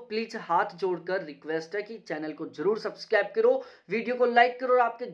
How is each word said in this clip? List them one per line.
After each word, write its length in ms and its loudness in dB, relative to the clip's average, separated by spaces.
प्लीज 300 -4
हाथ 380 0
जोड़कर 480 -4
रिक्वेस्ट 520 -6
है 60 -4
कि 180 -12
चैनल 320 -8
को 160 -10
जरूर 300 -2
सब्सक्राइब 580 -2
करो, 160 6
वीडियो 260 -2
को 100 2
लाइक 340 6
करो 140 2
और 60 6
आपके 340 -2